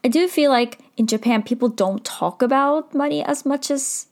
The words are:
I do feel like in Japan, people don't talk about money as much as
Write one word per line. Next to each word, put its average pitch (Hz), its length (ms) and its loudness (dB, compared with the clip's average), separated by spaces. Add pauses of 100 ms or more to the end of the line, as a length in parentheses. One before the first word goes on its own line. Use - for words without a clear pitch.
I 254 40 2
do 311 200 2
feel 294 240 2
like 240 280 0 (180)
in 226 100 2
Japan, 220 360 0
people 247 260 0
don't 196 340 -2
talk - 380 -4
about 277 520 2
money 294 300 -2
as - 220 -2
much 277 240 -2
as - 420 -4